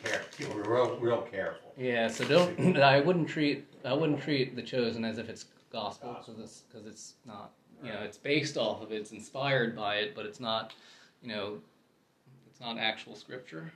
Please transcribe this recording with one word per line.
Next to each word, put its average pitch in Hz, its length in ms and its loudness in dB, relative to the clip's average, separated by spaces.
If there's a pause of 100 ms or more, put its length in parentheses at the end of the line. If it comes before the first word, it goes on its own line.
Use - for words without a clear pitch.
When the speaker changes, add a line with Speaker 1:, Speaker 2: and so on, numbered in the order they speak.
Speaker 1:
careful. - 440 -4 (160)
Be 101 40 -4
real, 123 300 4
real 117 260 2
careful. - 540 -6
Speaker 2:
Yeah, 120 300 2
so 117 200 -2
don't. 175 500 6
<laughs> 135 40 6
I 139 200 10
wouldn't 165 260 4
treat, 147 380 0 (200)
I 127 80 0
wouldn't 151 280 2
treat 131 340 0
The 117 80 -4
Chosen 113 420 0
as 113 120 -4
if 113 120 -6
it's - 160 -12 (260)
gospel, 117 440 -8 (100)
'cause 110 140 -14
it's, - 320 -16
'cause 107 160 -16
it's - 280 -16 (100)
not. 104 260 -16 (320)
You 117 80 -8
know, 104 100 -6
it's 104 160 -10
based 147 400 0
off 110 240 0
of 107 100 -12
it, 110 100 -4
it's - 100 -12
inspired 120 640 0
by 104 220 -2
it, 104 180 -2
but 110 100 -8
it's 107 140 -12
not, 113 340 -2 (480)
you 123 80 -16
know, 104 300 -6 (1000)
not 117 160 -6
actual 113 380 -4
scripture. 160 600 -12